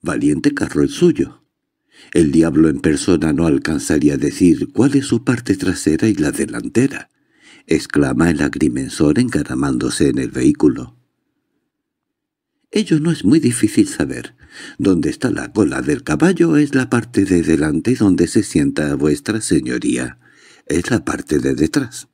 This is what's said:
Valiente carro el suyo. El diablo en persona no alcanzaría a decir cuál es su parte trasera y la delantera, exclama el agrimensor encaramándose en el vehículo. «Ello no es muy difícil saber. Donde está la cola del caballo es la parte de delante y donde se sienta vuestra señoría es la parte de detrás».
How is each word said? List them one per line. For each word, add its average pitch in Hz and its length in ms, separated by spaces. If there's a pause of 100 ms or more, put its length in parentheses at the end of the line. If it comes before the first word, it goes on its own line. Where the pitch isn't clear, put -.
Valiente 147 540
carro - 280
el 139 80
suyo. - 520 (680)
El 82 180
diablo 80 380
en 67 120
persona 80 520
no 80 160
alcanzaría 73 680
a - 20
decir - 560
cuál 139 220
es 131 120
su 120 180
parte 120 320
trasera 90 500
y 110 80
la - 160
delantera, - 800 (560)
exclama 73 640
el 73 100
agrimensor 73 760
encaramándose - 920
en 135 100
el - 120
vehículo. - 680 (1700)
«Ello 170 300
no 160 100
es 160 140
muy 151 160
difícil 113 480
saber. 65 480 (420)
Donde 90 320
está - 220
la - 200
cola 107 300
del 143 220
caballo 170 520
es 147 200
la 127 120
parte 113 360
de 90 180
delante 78 480
y 127 60
donde 87 320
se 107 160
sienta 73 500
vuestra 110 460
señoría 62 800 (460)
es 82 260
la 117 120
parte - 360
de 67 160
detrás». 143 580